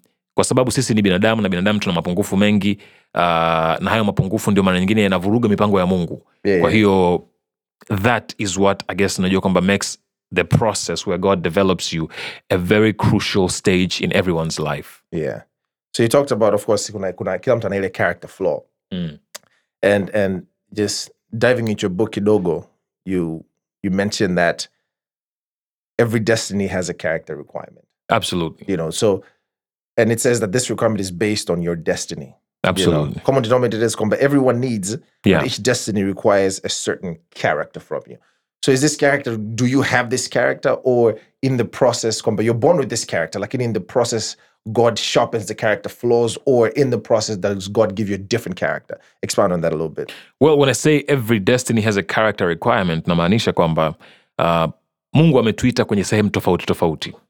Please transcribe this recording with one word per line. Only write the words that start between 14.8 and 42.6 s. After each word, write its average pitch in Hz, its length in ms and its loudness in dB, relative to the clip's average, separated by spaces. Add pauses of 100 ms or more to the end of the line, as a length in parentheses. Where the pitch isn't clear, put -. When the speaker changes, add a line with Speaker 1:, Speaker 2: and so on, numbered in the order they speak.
Speaker 2:
Yeah. 73 300 -6 (540)
So 120 60 2
you 117 60 4
talked 143 240 2
about, 107 220 2
of 101 120 -2
course, 104 260 0
kuna, 95 200 -6
kuna, 95 260 -6
kila 123 180 0
mtu 107 100 -4
ana 98 100 -2
ile 95 140 -2
character 90 400 -4
flaw. 85 300 -4 (320)
Speaker 1:
Mm. 85 260 -8 (640)
Speaker 2:
And, 98 320 2
and 95 280 -2 (320)
just 101 360 -4 (280)
diving 117 300 2
into 104 180 -2
your 90 100 -4
book 107 160 -2
kidogo, 101 540 0 (400)
you, 85 360 -4 (400)
you 98 80 -2
mentioned 98 460 0
that 85 320 0 (1300)
every 117 220 2
destiny 101 460 0
has 90 240 -4
a 87 40 -6
character 80 420 -6
requirement. - 500 -16 (240)
Speaker 1:
Absolutely. 92 580 -2
Speaker 2:
You 95 80 -2
know, 80 140 -6
so, 95 340 0 (720)
and 117 160 4
it 113 80 -2
says 120 200 2
that 104 120 -4
this - 160 -2
requirement 110 320 -2
is 95 100 -6
based 104 380 -2
on 87 140 -2
your 87 120 -2
destiny. 82 600 -6 (280)
Speaker 1:
Absolutely. 87 440 2
Speaker 2:
You - 60 -8
know, - 100 -10
common 135 200 2
denominator 113 380 0
is 113 140 0
kwamba 107 220 0
everyone 131 420 2
needs, 113 380 -4 (260)
Speaker 1:
Yeah. 92 140 6
Speaker 2:
but 71 80 0
each - 160 -6
destiny 107 400 -2
requires 98 600 0
a 85 40 -6
certain - 480 -6 (180)
character 78 460 -4
from - 260 -10
you. 60 120 -20 (460)
So 139 80 4
is 131 100 2
this 147 140 2
character, 139 400 0
do 113 300 -2
you 135 160 2
have 120 280 -2
this 123 180 -4
character, 135 420 0 (120)
or 120 340 2 (260)
in 131 160 0
the 117 60 0
process, 117 560 0
kwamba 110 240 -2
you're 117 100 2
born 147 220 4